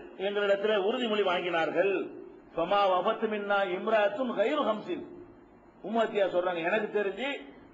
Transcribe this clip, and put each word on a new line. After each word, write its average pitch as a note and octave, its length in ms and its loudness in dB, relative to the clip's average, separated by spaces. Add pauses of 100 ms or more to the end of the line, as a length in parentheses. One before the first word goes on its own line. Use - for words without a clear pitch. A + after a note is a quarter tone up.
(180)
எங்களிடத்துல G3+ 580 2
உறுதிமொழி G#3+ 460 0
வாங்கினார்கள். F3 840 0 (480)
ஃபமா F3+ 240 2
வஃபத் G3+ 460 2
மின்னா G3+ 400 -2
இம்ராத்துன் G3+ 720 0
கைரு B3+ 280 2
ஹம்சின். F3+ 380 -4 (800)
உம்மத்தியா G#3 440 2
சொல்றாங்க, F3 360 0
"எனக்கு G#3 360 0
தெரிஞ்சு A3+ 460 -4 (280)